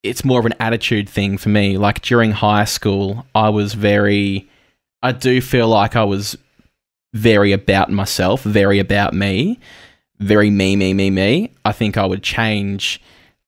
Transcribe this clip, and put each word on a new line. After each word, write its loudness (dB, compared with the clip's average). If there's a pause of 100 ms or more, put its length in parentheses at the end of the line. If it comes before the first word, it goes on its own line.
it's -8
more 2
of 0
an -2
attitude -2
thing -4
for -4
me. 2
Like, -2
during 2
high 0
school, -4
I 2
was 0
very, 0 (560)
I 0
do 0
feel 0
like 2
I 2
was -4 (800)
very 4
about 0
myself, -2
very 2
about 0
me, -2 (640)
very 4
me, 2
me, 0
me, 0
me. 0 (140)
I 0
think -2
I 0
would -4
change, -4 (480)